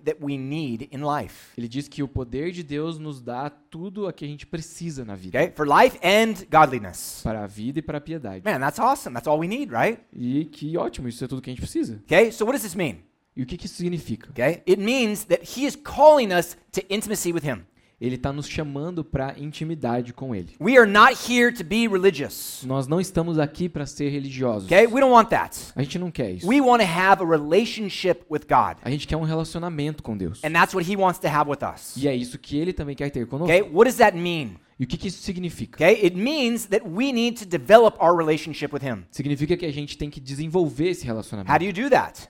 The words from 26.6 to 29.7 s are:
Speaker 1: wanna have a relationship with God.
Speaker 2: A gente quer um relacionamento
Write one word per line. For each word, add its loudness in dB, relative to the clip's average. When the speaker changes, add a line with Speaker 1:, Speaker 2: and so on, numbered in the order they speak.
Speaker 1:
wanna 6
have 4
a 0
relationship 0
with -4
God. 4
Speaker 2:
A -6
gente -4
quer -2
um -2
relacionamento -4